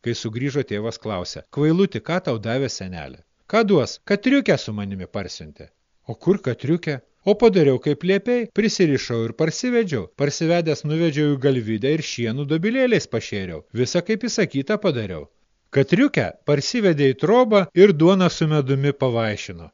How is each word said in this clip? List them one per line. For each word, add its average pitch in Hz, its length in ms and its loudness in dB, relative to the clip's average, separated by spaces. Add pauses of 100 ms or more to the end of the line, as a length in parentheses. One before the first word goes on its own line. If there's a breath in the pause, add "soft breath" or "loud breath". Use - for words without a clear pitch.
Kai 117 100 -2
sugrįžo, 127 480 -4
tėvas 110 360 -6
klausia: 90 500 -8
„Kvailuti, 156 520 0
ką 165 200 -6
tau 127 180 -4
davė 117 300 -4
senelė?“ 82 480 -12 (340)
„Ką 220 120 2
duos? 180 400 2
Katriukę 214 560 2
su - 160 -8
manimi 98 320 -8
parsiuntė.“ 80 580 -12 (440)
„O 117 60 -10
kur 196 240 0
katriukę?“ 143 560 -2 (260)
„O 202 140 2
padariau, 180 460 4
kaip 147 240 -2
liepei, 202 400 0 (100)
prisirišau 156 680 0
ir 117 100 -4
parsivedžiau. 160 720 -2 (120)
Parsivedęs 160 680 0
nuvedžiau 151 480 0
į 135 80 -2
galvidę 123 540 0
ir 160 120 -4
šienų 120 400 -4
dobilėliais 220 640 0
pašėriau. 95 600 -6
Visą, 123 320 -2
kaip 220 260 -4
įsakyta, 180 500 -2
padariau.“ 107 480 -4 (460)
Katriukę 156 560 2 (140)
parsivedė 147 680 2
į 131 80 -4
trobą 214 540 4
ir 190 200 6
duoną 175 380 4
su - 160 -2
medumi 139 460 2
pavaišino. 110 800 -2